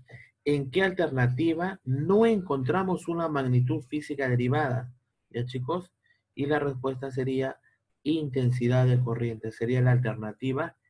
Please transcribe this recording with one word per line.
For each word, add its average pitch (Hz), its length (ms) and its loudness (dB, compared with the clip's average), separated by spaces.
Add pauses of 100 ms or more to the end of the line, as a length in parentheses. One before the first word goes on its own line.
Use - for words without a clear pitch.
(460)
¿En 143 240 0
qué 185 140 2
alternativa 165 1000 0
no 160 420 2
encontramos 180 840 0
una 170 200 -2
magnitud 135 560 2
física 139 460 -4
derivada? 123 640 0 (360)
¿Ya, 120 160 -4
chicos? 131 460 -6 (440)
Y 139 100 -4
la 147 140 2
respuesta 135 520 -4
sería 131 460 -2 (460)
intensidad 127 840 2
de 123 140 4
corriente. 117 520 -4
Sería 123 300 0
la 127 100 6
alternativa 120 840 -2 (140)